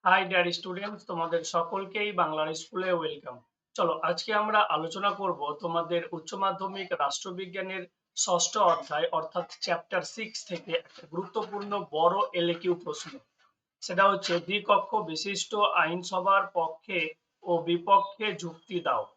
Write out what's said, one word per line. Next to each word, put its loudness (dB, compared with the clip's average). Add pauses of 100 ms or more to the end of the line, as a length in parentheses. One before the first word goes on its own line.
হাই 6
ডিয়ার 2
স্টুডেন্টস, -8
তোমাদের -2
সকলকেই -2
বাংলার 0
স্কুলে -2
ওয়েলকাম। -4 (340)
চলো, 0
আজকে -2
আমরা 4
আলোচনা 0
করব -4
তোমাদের 0 (100)
উচ্চ -10
মাধ্যমিক -2
রাষ্ট্রবিজ্ঞানের -4 (300)
ষষ্ঠ 2
অধ্যায় 2
অর্থাৎ -4 (140)
চ্যাপ্টার -2
সিক্স -10
থেকে -8
একটা -6
গুরুত্বপূর্ণ -4
বড় 4 (160)
এলএকিউ 2
প্রশ্ন। -8 (600)
সেটা 4
হচ্ছে, 0
দ্বিকক্ষ 2
বিশিষ্ট -4
আইনসভার 2 (120)
পক্ষে -2 (280)
ও 2
বিপক্ষে 2
যুক্তি -8
দাও। -2 (100)